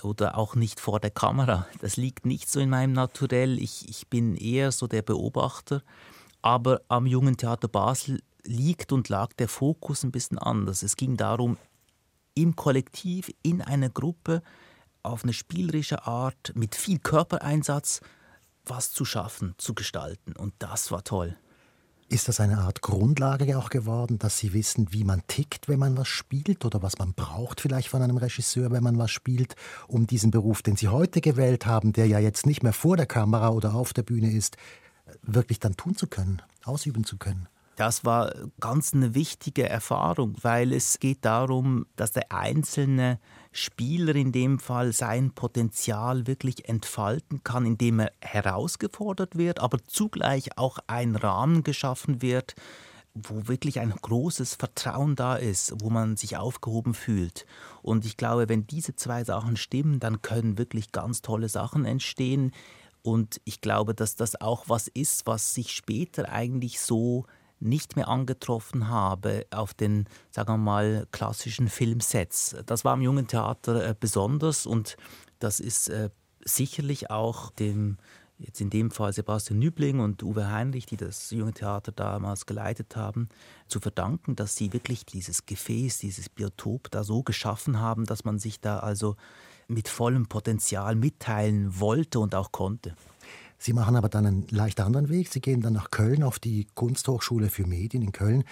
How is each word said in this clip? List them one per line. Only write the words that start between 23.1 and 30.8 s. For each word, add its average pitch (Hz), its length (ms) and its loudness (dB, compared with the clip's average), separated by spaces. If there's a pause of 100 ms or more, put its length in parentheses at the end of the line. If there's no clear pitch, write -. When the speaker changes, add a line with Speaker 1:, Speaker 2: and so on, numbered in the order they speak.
Speaker 2:
auch - 140 -4
geworden, 117 480 0
dass - 180 0
Sie 98 160 0
wissen, 104 400 2
wie 107 100 0
man 95 220 2
tickt, - 420 -4
wenn 139 120 4
man 135 180 4
was 131 100 0
spielt, - 560 -2
oder 107 200 2
was 95 160 -2
man 92 160 -2
braucht 107 440 -6
vielleicht 131 300 0
von 131 140 2
einem 123 140 4
Regisseur, 123 520 0
wenn 120 140 2
man 120 160 4
was 113 100 2
spielt, - 460 0 (320)
um 117 180 4
diesen 110 240 4
Beruf, 110 320 4
den 104 140 4
Sie 107 120 0